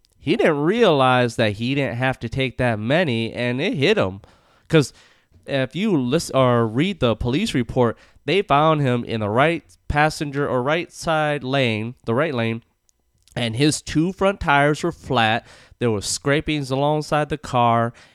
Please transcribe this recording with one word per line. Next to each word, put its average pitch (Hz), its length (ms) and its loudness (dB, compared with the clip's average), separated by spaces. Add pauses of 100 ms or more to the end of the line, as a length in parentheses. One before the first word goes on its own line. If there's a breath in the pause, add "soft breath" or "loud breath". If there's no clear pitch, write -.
(180)
he 165 200 -2
didn't 175 240 2
realize 139 760 4
that 110 180 0
he 117 220 -4
didn't 123 220 -2
have 131 220 -2
to 113 100 -6
take 131 280 -4
that 120 220 0
many, 117 540 0
and 123 280 -4
it 202 140 -2
hit 175 220 2
him. 98 240 -4 (480 soft breath)
'Cause 156 240 4 (520 soft breath)
if 135 300 -4
you 196 220 0
listen 131 400 -2
or 123 280 4
read 151 360 -2
the 117 160 2
police 156 360 -2
report, 120 440 0 (280 soft breath)
they 175 160 0
found 151 380 2
him 123 240 0
in 110 160 -4
the 104 100 -2
right 147 340 0 (260)
passenger 147 580 0
or 123 160 0
right 156 280 -2
side 151 520 -2
lane, 123 500 -2 (120)
the 117 100 0
right 151 180 0
lane, 113 300 -2 (720)
and 117 220 -4
his 147 240 2
two 170 320 -2
front 196 260 0
tires 147 420 2
were 175 120 -4
flat. 117 520 0 (340 loud breath)
There 120 120 0
were 101 100 -2
scrapings 143 720 -4
alongside 147 580 -2
the 156 80 -6
car, 117 560 2 (220 soft breath)